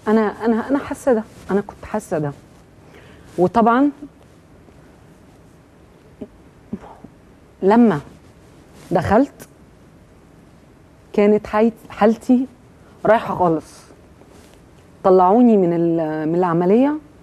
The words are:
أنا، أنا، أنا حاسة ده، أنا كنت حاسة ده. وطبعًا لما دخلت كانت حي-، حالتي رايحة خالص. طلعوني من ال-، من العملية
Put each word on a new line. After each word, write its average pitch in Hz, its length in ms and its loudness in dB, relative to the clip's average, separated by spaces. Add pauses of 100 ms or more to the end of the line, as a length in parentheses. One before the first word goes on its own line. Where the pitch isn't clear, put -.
أنا، 214 380 -2
أنا، 226 240 -2
أنا 277 100 -2
حاسة - 340 -4
ده، 220 100 -2 (280)
أنا 202 100 0
كنت - 240 -14
حاسة 202 340 -8
ده. 147 120 -6 (1040)
وطبعًا 233 540 2 (3750)
لما 208 380 2 (920)
دخلت 208 560 -2 (1700)
كانت 208 340 2
حي-، 220 240 0 (180)
حالتي 240 580 0 (580)
رايحة 214 300 0
خالص. 160 440 -4 (1200)
طلعوني 196 540 4
من 175 160 0
ال-، 165 540 -2
من 165 80 -2
العملية 185 640 0 (260)